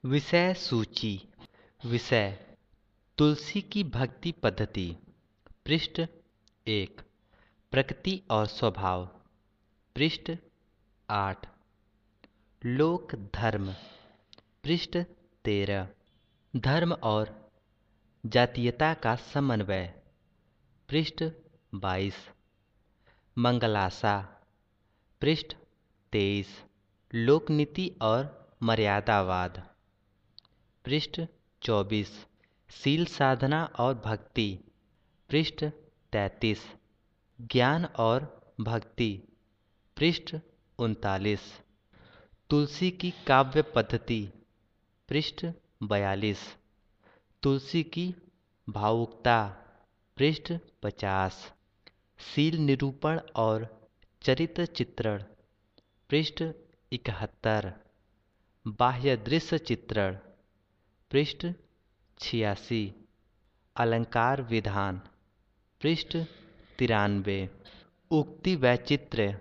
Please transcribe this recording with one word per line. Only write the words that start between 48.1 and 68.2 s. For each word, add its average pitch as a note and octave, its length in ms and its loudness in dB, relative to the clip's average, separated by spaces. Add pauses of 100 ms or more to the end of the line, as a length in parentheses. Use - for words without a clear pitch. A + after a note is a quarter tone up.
भावुकता। A2+ 720 2 (800)
पृष्ठ D3+ 360 0 (300)
पचास, F#2+ 720 -2 (680)
शील D#3+ 380 0
निरूपण C#3 600 2 (180)
और A2 300 0 (560)
चरित्र D#3+ 440 2
चित्रण। A2 560 -2 (880)
पृष्ठ D3+ 320 0 (500)
इकहत्तर, G#2+ 800 -2 (960)
बाह्य B2 500 2
दृश्य D3+ 420 0
चित्रण। G2+ 580 0 (920)
पृष्ठ D3 360 0 (760)
छियासी, A2 600 -2 (960)
अलंकार A#2 680 2
विधान। G2+ 560 -2 (840)
पृष्ठ D#3+ 360 -2 (640)
तिरानवे, G2+ 600 2 (720)
उक्ति D#3+ 460 0